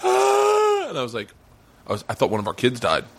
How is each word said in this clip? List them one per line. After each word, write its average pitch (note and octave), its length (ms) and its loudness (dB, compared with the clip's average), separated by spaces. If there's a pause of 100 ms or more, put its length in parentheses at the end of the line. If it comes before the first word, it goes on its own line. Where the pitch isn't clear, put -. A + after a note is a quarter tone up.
Ah! G4+ 840 2
And F#3 80 -8
I C3+ 60 -4
was A#2 100 -6
like, G#2+ 160 -8 (580)
I - 60 -4
was, G2+ 160 -6
I - 40 -6
thought G#2 160 0
one G#2 100 -2
of G#2 80 -4
our F2+ 60 -6
kids B2 260 0
died. D#2+ 260 0 (140)